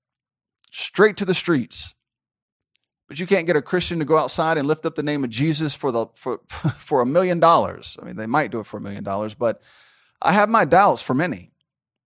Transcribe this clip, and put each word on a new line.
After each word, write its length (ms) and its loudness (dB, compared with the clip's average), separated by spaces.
Straight 480 0
to 80 -4
the 80 0
streets. 640 -2
But 120 -14
you 80 -6
can't 180 2
get 120 2
a 40 2
Christian 380 -2
to 60 -2
go 120 2
outside 400 0
and 100 -2
lift 180 -2
up 100 -4
the 80 -4
name 200 -2
of 60 -4
Jesus 460 -2
for 160 -2
the, 220 -2
for, 300 -6
<laughs> 40 -20
for 540 -2
a 40 2
million 340 2
dollars. 640 2
I 40 -14
mean, 100 -12
they 100 -8
might 240 0
do 100 -6
it 60 -8
for 120 -12
a 40 -12
million 220 -10
dollars, 320 -6
but 260 -2
I 120 2
have 180 4
my 160 4
doubts 380 4
for 100 -4
many. 380 -4